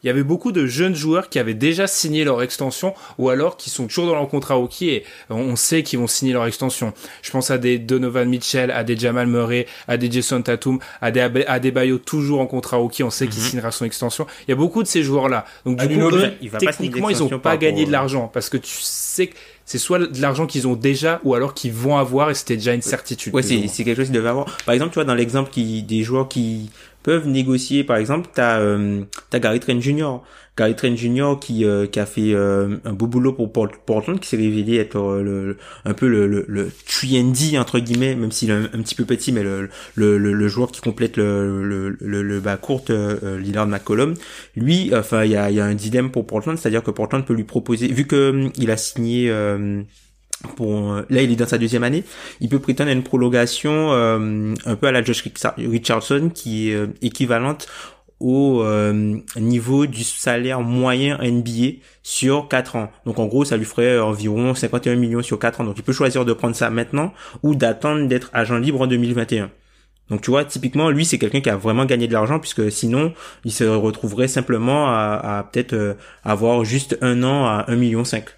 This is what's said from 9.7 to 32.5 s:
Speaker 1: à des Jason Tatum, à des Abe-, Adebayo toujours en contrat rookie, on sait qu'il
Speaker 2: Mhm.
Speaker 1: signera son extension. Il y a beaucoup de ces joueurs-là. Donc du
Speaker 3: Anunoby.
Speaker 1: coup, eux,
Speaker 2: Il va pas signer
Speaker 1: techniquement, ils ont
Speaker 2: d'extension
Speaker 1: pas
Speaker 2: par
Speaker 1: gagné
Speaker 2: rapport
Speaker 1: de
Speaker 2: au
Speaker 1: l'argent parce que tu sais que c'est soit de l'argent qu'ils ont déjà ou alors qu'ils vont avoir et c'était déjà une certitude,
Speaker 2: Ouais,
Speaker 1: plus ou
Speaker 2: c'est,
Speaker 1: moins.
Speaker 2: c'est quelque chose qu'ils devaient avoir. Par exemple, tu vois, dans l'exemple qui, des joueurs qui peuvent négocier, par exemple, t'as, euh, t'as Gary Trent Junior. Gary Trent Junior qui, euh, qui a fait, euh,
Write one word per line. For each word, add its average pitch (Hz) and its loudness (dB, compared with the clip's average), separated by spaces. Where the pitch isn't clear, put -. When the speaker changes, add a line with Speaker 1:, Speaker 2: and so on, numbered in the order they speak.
Speaker 1:
à 123 0
des 123 0
Jason 123 0
Tatum, 123 0
à 117 0
des 123 0
Abe-, 123 2
Adebayo 127 2
toujours 143 -2
en 127 2
contrat 127 -4
rookie, 120 0
on 123 0
sait - -2
qu'il 110 -4
Speaker 2:
Mhm. 120 -2
Speaker 1:
signera 120 -4
son - -6
extension. 120 -4
Il 135 0
y - 4
a - 2
beaucoup 175 2
de - -4
ces 165 2
joueurs-là. 135 2
Donc 127 -2
du 131 0
Speaker 3:
Anunoby. 156 4
Speaker 1:
coup, 190 6
eux, - 2
Speaker 2:
Il 113 -10
va 107 -6
pas 202 4
signer 185 -4
Speaker 1:
techniquement, 127 -2
ils - 2
ont 156 2
Speaker 2:
d'extension 131 -2
Speaker 1:
pas 165 0
Speaker 2:
par 165 2
Speaker 1:
gagné 156 2
Speaker 2:
rapport 151 4
Speaker 1:
de - -4
Speaker 2:
au 147 0
Speaker 1:
l'argent 135 0
parce - -4
que 135 -2
tu - -6
sais - -4
que - -14
c'est - -8
soit 180 0
de 143 0
l'argent 143 0
qu'ils 131 -2
ont 123 2
déjà 139 0
ou 131 4
alors 131 0
qu'ils 120 -4
vont 127 0
avoir 139 2
et 139 0
c'était 123 -2
déjà 113 0
une 120 0
certitude, - -6
Speaker 2:
Ouais, 131 4
Speaker 1:
plus - -2
ou 123 2
Speaker 2:
c'est, 110 2
Speaker 1:
moins. 101 -4
Speaker 2:
c'est 120 -6
quelque 117 0
chose 131 0
qu'ils 131 -4
devaient 113 2
avoir. 135 -2
Par 117 2
exemple, 160 0
tu - -18
vois, 156 0
dans 131 0
l'exemple 123 0
qui, 110 -2
des 110 0
joueurs 131 0
qui 113 -4
peuvent 156 2
négocier, 131 2
par 123 2
exemple, 139 0
t'as, 117 2
euh, 101 2
t'as 131 0
Gary 117 2
Trent 123 0
Junior. 139 -2
Gary 113 4
Trent 120 0
Junior 131 2
qui, 110 -2
euh, 101 2
qui 104 -2
a 104 0
fait, 107 0
euh, 101 2